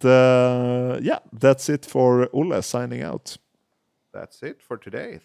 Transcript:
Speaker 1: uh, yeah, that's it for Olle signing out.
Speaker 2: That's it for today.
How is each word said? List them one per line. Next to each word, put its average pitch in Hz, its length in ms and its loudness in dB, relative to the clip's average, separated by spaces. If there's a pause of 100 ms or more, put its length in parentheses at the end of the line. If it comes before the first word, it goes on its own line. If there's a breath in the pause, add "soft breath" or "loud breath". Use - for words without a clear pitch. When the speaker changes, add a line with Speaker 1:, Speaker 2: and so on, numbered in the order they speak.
Speaker 1:
uh, 127 960 4
yeah, - 180 -4 (140)
that's 131 360 2
it 147 160 -4
for 127 480 2
Olle 147 280 -2
signing 123 400 -8
out. - 360 -12 (760)
Speaker 2:
That's - 300 -20
it 151 180 -16
for 120 160 -14
today. - 480 -16